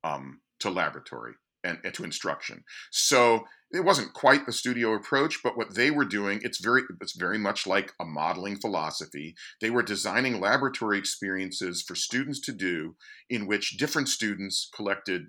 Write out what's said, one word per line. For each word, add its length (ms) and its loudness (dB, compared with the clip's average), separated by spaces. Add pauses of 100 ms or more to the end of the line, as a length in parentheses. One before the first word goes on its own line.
um, 360 -6 (200)
to 100 0
laboratory 600 -4 (320)
and, 180 -2
and 100 -6
to 120 -8
instruction. 580 -6 (300)
So 540 6 (260)
it 120 0
wasn't 280 4
quite 340 6
the 60 -4
studio 420 0
approach, 480 0
but 140 0
what 180 -4
they 160 6
were 140 4
doing, 400 0
it's 180 -6
very, 200 4 (180)
it's 160 -10
very 220 0
much 280 0
like 340 2
a 40 -4
modeling 540 -2
philosophy. 760 -4 (260)
They 100 0
were 120 4
designing 580 0
laboratory 580 2
experiences 840 -4
for 140 -8
students 460 -2
to 100 -6
do 420 -4 (340)
in 200 -4
which 280 -2
different 320 0
students 640 -4
collected 560 -2